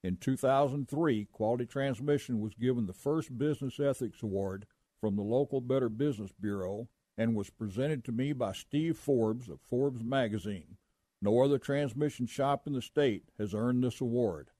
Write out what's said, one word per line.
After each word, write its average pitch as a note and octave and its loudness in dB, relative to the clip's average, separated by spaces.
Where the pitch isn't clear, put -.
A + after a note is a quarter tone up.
In F#2 -2
two C3 0
thousand C3+ 2
three, C#3 0
Quality A#2 -2
Transmission C3+ -2
was G#2+ -6
given A#2+ 0
the F2+ -6
first D3 -2
Business C#3+ -2
Ethics C3+ -2
Award G2 -2
from G#2 0
the G2+ 0
local C3 0
Better B2+ 2
Business A2 -2
Bureau G2+ -4
and A2+ 2
was G2+ -2
presented A#2+ -2
to B2 -6
me C3 0
by A#2+ -2
Steve D#3+ -2
Forbes A#2 2
of - -12
Forbes B2+ 0
magazine. G#2+ -2
No A2 6
other C#3 4
transmission C#3 0
shop C#3 0
in D3 -2
the B2 -2
state C3 2
has G#2 -2
earned B2 2
this B2 -2
award. A2+ 0